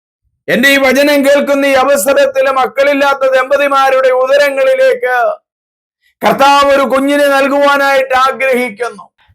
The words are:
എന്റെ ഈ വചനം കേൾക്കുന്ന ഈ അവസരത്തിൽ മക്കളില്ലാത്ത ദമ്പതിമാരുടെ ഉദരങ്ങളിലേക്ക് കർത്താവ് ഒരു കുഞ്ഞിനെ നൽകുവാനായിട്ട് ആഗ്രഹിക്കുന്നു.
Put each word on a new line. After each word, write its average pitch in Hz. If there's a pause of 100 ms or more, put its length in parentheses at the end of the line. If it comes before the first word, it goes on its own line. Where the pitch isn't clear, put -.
(520)
എന്റെ 240
ഈ 277
വചനം 277
കേൾക്കുന്ന 277
ഈ 277
അവസരത്തിൽ 269
മക്കളില്ലാത്ത 269
ദമ്പതിമാരുടെ 269
ഉദരങ്ങളിലേക്ക് 262 (880)
കർത്താവ് 277
ഒരു 277
കുഞ്ഞിനെ 277
നൽകുവാനായിട്ട് 277
ആഗ്രഹിക്കുന്നു. 247 (260)